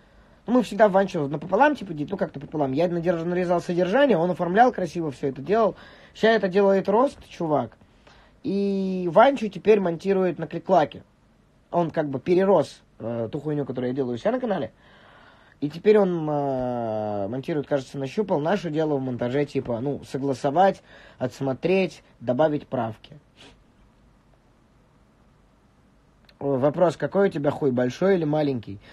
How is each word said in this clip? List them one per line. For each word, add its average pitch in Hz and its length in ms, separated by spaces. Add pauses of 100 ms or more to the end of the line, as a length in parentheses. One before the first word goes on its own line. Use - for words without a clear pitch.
(480)
Ну, 220 60
мы 247 100
всегда 208 260
Ванчу 185 380
напополам, 190 480
типа, 185 180
ди-, 147 160
ну, 196 80
как-то 165 220
пополам. 143 340
Я 160 140
надерж-, 170 360
нарезал 175 380
содержание, 185 560
он 175 140
оформлял 185 420
красиво 170 380
всё 135 160
это 135 140
делал. 190 340 (380)
Ща - 180
это 214 180
делает 196 400
Рост, 240 400
чувак. 147 480 (680)
И 196 720
Ванчу 226 360
теперь 202 300
монтирует 185 600
на 165 80
Кликлаке. 170 560 (680)
Он 170 220
как 156 180
бы 135 100
перерос, 180 640 (180)
э, 117 320
ту - 80
хуйню, 147 260
которую 127 260
я 131 40
делаю 123 200
у - 20
себя 190 140
на 254 80
канале. 190 320 (920)
И 147 80
теперь 208 300
он, 175 280
э, 120 1000
монтирует, 135 400
кажется, 143 320
нащупал. 170 400
Наше 165 320
дело 151 240
в 135 60
монтаже, 127 440
типа, 127 340
ну, 135 240
согласовать, 143 800 (380)
отсмотреть, 151 840 (180)
добавить 143 460
правки. - 540 (3250)
О, 139 180
вопрос, 151 400
какой 190 300
у - 40
тебя 147 200
хуй, 143 180
большой 127 460
или 170 80
маленький? 143 560 (140)